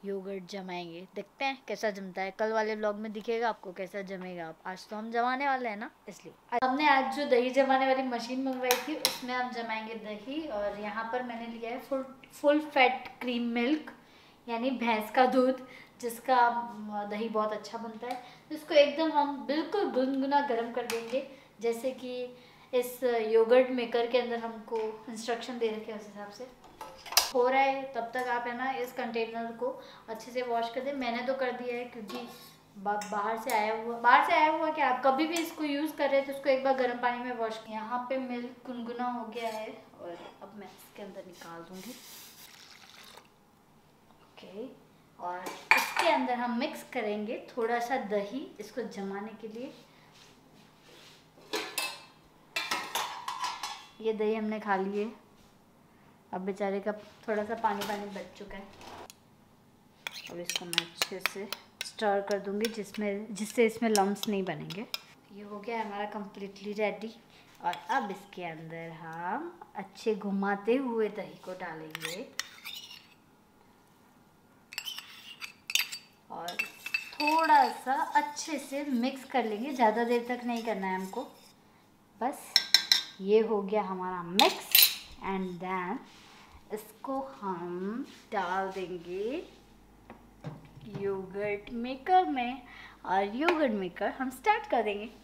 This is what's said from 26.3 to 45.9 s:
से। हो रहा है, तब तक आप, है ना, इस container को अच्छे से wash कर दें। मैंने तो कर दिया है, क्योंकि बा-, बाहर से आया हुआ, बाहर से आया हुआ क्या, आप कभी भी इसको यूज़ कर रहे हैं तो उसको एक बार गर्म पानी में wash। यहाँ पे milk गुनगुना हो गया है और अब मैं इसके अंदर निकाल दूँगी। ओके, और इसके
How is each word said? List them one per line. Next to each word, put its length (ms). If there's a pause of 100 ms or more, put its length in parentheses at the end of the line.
से। 300 (760)
हो 140
रहा 120
है, 340
तब 200
तक 140
आप, 180
है 100
ना, 140
इस 220
container 600
को 300 (260)
अच्छे 240
से 100
wash 320
कर 60
दें। 120
मैंने 300
तो 120
कर 180
दिया 240
है, 80
क्योंकि 440 (500)
बा-, 260
बाहर 340
से 120
आया 320
हुआ, 160
बाहर 260
से 80
आया 180
हुआ 200
क्या, 180
आप 160
कभी 220
भी 80
इसको 300
यूज़ 320
कर 140
रहे 100
हैं 80
तो 40
उसको 160
एक 160
बार 100
गर्म 240
पानी 200
में 180
wash। 240 (100)
यहाँ 380
पे 100
milk 380 (100)
गुनगुना 380
हो 220
गया 220
है 340 (180)
और 180 (240)
अब 140
मैं 100
इसके 360
अंदर 240
निकाल 340
दूँगी। 340 (2250)
ओके, 460 (560)
और 200 (320)
इसके 320